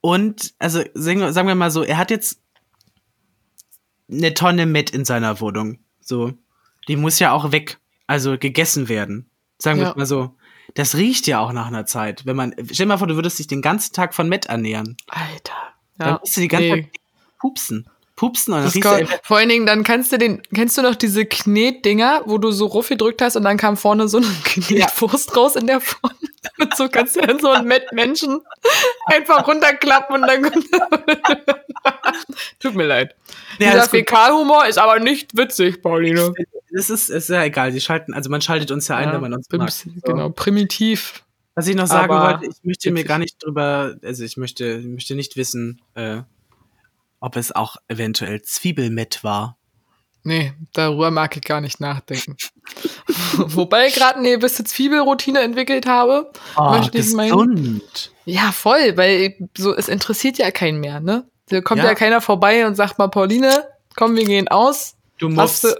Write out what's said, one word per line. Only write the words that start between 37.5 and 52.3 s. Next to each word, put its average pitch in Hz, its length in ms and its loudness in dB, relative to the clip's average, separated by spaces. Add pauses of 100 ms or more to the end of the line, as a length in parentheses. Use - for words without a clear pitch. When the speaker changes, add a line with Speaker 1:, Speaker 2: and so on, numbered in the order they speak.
Speaker 1:
Die 131 100 -4
schalten, 160 320 -4
also 139 160 -8
man 147 120 -2
schaltet 151 300 -2
uns 147 160 -4
ja 131 100 -2
ein, 143 120 -2
Speaker 2:
Ja, 156 40 -2
Speaker 1:
wenn - 80 -4
man 120 120 -6
uns 127 140 -10
Speaker 2:
bims-, 170 380 -4
Speaker 1:
mag. 170 80 -16 (100)
So. 170 80 -2
Speaker 2:
genau, 156 180 -2
primitiv. 208 960 -2 (320)
Speaker 1:
Was 170 120 -2
ich 190 80 0
noch 185 120 0
sagen 170 260 2
Speaker 2:
Aber 160 260 2
Speaker 1:
wollte, 160 80 -12
ich - 160 -14
möchte 185 280 -4
mir 165 80 0
Speaker 2:
witzig. 156 80 -4
Speaker 1:
gar 151 120 0
nicht - 240 -6
drüber, 143 600 -4
also 120 200 -10
ich 113 140 -12
möchte, 123 280 -8 (120)
ich 120 80 -12
möchte 123 300 -10
nicht 139 200 -10
wissen, 120 460 -8 (140)
äh, 110 260 -8 (1000)
ob 123 160 -8
es 120 160 -6
auch - 240 -6 (120)
eventuell 110 540 -6
Zwiebelmett 120 840 -6
war. 107 340 -4 (680)
Speaker 2:
Nee, 156 300 -2 (200)
darüber 156 380 0
mag 156 240 -2
ich 147 80 -12
gar 151 180 -4
nicht 143 180 -8
nachdenken. 143 580 -8 (480)